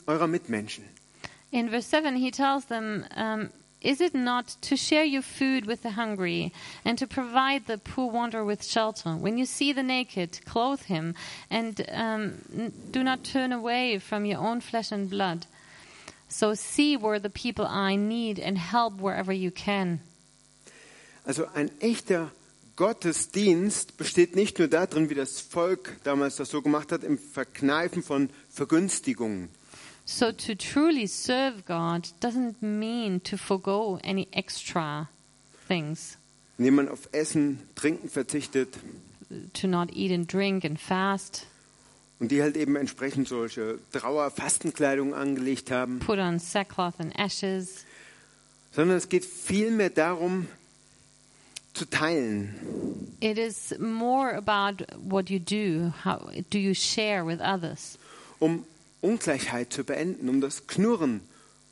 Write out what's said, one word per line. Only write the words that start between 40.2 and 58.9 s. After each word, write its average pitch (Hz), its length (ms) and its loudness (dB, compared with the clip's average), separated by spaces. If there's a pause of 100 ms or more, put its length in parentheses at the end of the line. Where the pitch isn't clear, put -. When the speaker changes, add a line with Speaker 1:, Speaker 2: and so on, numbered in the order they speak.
Speaker 2:
drink 190 320 2
and 151 160 -2
fast. 190 640 -2 (760)
Speaker 1:
Und 117 100 0
die 143 100 4
halt 147 160 2
eben 143 200 2
entsprechend 135 520 -2
solche 113 520 -4 (120)
Trauer-, 139 380 0
Fastenkleidung 139 840 0
angelegt 135 560 -2
haben. 127 280 0
Speaker 2:
Put 202 200 0
on 175 200 0
sackcloth 190 640 -2
and 160 180 -6
ashes. 190 680 -4 (880)
Speaker 1:
Sondern 180 240 4
es 170 140 -2
geht 180 160 4
vielmehr 208 640 2
darum, 175 560 2 (1300)
zu 165 100 -6
teilen. 120 1400 -2
Speaker 2:
It 220 180 0
is 226 400 -4
more 240 560 0
about 202 520 0 (100)
what 190 320 -2
you 190 100 0
do, 170 540 0 (120)
how 50 260 -2 (200)
do 208 80 2
you 190 160 2
share 208 500 0
with 165 160 -2
others. - 580 -4 (420)
Speaker 1:
Um 165 240 4 (360)